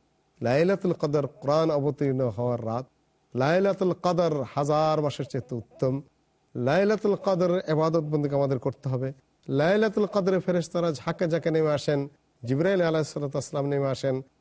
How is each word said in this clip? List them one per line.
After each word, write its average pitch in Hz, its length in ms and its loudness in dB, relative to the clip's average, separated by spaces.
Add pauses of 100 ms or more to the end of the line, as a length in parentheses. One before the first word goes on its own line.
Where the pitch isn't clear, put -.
(420)
লাইলাতুল 170 520 2
কদর 147 340 0
কোরআন 156 440 0
অবতীর্ণ 139 580 0
হওয়ার 120 360 -4
রাত, 117 200 -6 (500)
লাইলাতুল 180 580 2 (100)
কদর 165 400 0 (120)
হাজার 156 460 2
মাসের 139 240 -4
চেয়ে 127 300 -8
উত্তম, 131 460 -4 (540)
লাইলাতুল 190 600 2
কদর 180 520 0
এবাদত 156 360 2
বন্দেগী 147 320 -2
আমাদের 139 240 0
করতে 135 300 -6
হবে। 131 240 -4 (360)
লাইলাতুল 202 560 2
কদরে 190 340 2
ফেরেশতারা 175 520 0
ঝাঁকে 165 360 -2
ঝাঁকে 160 240 0
নেমে 156 200 2
আসেন, 143 380 0 (340)
জিবরাইল 170 380 2
আলাইহিস 160 280 0
সালাতু 143 280 -6
ওয়াস 135 120 -4
সালাম 143 160 -2
নেমে 139 220 0
আসেন। 131 340 -2 (200)